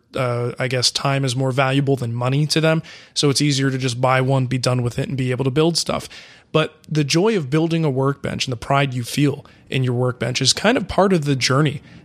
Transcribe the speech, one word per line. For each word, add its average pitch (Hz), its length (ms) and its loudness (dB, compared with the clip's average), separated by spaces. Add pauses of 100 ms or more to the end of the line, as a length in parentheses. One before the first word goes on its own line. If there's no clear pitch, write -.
(160)
uh, 123 420 -2
I 131 100 -2
guess 127 240 0
time 139 340 -2
is 123 100 -2
more 135 160 0
valuable 135 460 2
than 117 160 -6
money 127 340 0
to 156 140 0
them. 160 200 2 (340)
So 147 140 2
it's 139 120 2
easier 135 300 2
to 135 60 -4
just 127 220 -4
buy 131 220 2
one, 131 240 2
be 127 140 -2
done 123 240 0
with 120 160 -4
it, - 100 -4
and 135 80 -4
be 127 140 -2
able 123 120 -2
to 135 80 0
build 160 260 2
stuff. - 300 -4 (440)
But 156 260 0 (100)
the 151 160 0
joy 175 320 2
of 143 140 -2
building 160 340 0
a 151 60 2
workbench 135 560 -2
and 131 60 -6
the 117 60 -6
pride 139 360 0
you 123 100 -4
feel 139 420 0 (240)
in 131 140 0
your 123 100 0
workbench 123 480 -2
is 127 120 2
kind 240 240 2
of 202 100 -4
part 196 240 2
of 160 140 2
the 143 100 2
journey 135 460 0 (240)